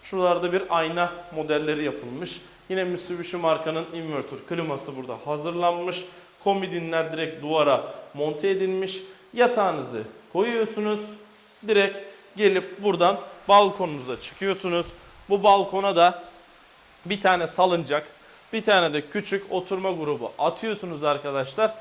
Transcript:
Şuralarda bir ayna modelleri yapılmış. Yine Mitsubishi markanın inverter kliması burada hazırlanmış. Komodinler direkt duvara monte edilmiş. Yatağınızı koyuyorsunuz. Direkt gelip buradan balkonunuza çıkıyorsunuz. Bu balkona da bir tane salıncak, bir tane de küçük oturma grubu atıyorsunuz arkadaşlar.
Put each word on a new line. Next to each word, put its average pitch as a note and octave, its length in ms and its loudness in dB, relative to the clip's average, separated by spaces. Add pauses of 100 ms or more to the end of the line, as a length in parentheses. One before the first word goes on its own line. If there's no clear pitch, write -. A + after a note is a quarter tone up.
Şuralarda F3 500 0
bir F#3+ 180 2
ayna E3+ 420 0 (220)
modelleri D3+ 500 -2
yapılmış. C3 560 -8 (280)
Yine F#3+ 160 -2
Mitsubishi F3 520 -6
markanın D#3+ 580 0
inverter D#3 440 -6 (100)
kliması D3+ 480 -6
burada B2 280 -8
hazırlanmış. F3 800 -2 (400)
Komodinler E3+ 680 0
direkt D#3 300 -6
duvara D3 520 4 (200)
monte D3+ 340 -2
edilmiş. F#3 520 -2 (320)
Yatağınızı F3 720 0 (300)
koyuyorsunuz. G#3+ 680 0 (680)
Direkt G3+ 300 4 (380)
gelip F#3+ 460 2
buradan F#3+ 380 4 (280)
balkonunuza E3+ 720 4
çıkıyorsunuz. F#3 640 -2 (420)
Bu G3 140 2
balkona G3 540 4
da F3 260 6 (840)
bir G3 160 -4
tane F3+ 260 4
salıncak, D#3+ 600 2 (460)
bir A3 100 -2
tane F#3 300 4
de D3 80 0
küçük G3 520 -6
oturma F#3 400 -2
grubu D3 460 -4
atıyorsunuz E3+ 680 -2
arkadaşlar. C#3+ 760 0